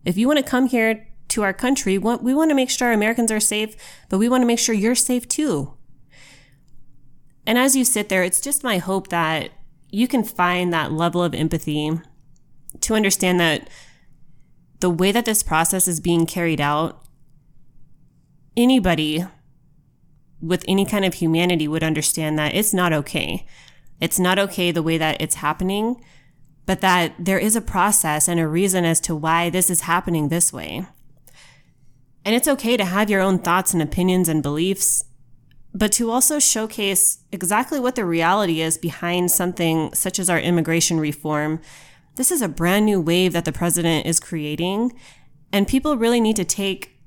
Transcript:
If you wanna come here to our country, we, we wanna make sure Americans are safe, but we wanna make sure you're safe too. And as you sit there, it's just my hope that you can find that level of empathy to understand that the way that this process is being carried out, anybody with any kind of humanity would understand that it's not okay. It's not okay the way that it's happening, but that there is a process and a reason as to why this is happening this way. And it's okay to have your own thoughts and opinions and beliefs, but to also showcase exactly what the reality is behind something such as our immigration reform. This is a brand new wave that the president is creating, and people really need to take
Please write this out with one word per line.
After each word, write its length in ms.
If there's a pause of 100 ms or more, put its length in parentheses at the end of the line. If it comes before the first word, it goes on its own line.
If 120
you 100
wanna 160
come 240
here 400 (220)
to 120
our 120
country, 440
we, 200
we 180
wanna 180
make 160
sure 220
Americans 400
are 80
safe, 360 (340)
but 100
we 100
wanna 160
make 140
sure 160
you're 180
safe 340
too. 460 (1700)
And 100
as 180
you 100
sit 240
there, 140
it's 180
just 220
my 140
hope 300
that 440 (380)
you 180
can 160
find 500
that 180
level 320
of 100
empathy 580 (920)
to 120
understand 460
that 300 (1120)
the 80
way 240
that 120
this 180
process 440
is 140
being 240
carried 360
out, 400 (1600)
anybody 680 (1160)
with 260
any 180
kind 200
of 100
humanity 520
would 160
understand 540
that 160
it's 200
not 180
okay. 540 (560)
It's 180
not 180
okay 340
the 120
way 140
that 240
it's 140
happening, 680 (600)
but 160
that 360
there 220
is 160
a 60
process 680
and 120
a 80
reason 360
as 180
to 140
why 340
this 200
is 120
happening 460
this 240
way. 340 (1400)
And 100
it's 120
okay 280
to 100
have 240
your 120
own 180
thoughts 340
and 80
opinions 460
and 160
beliefs, 600 (680)
but 200
to 180
also 280
showcase 800 (120)
exactly 480
what 160
the 100
reality 560
is 160
behind 540
something 600
such 260
as 100
our 100
immigration 600
reform. 600 (540)
This 160
is 100
a 60
brand 400
new 120
wave 340
that 120
the 60
president 560
is 120
creating, 800 (560)
and 140
people 300
really 220
need 180
to 60
take 640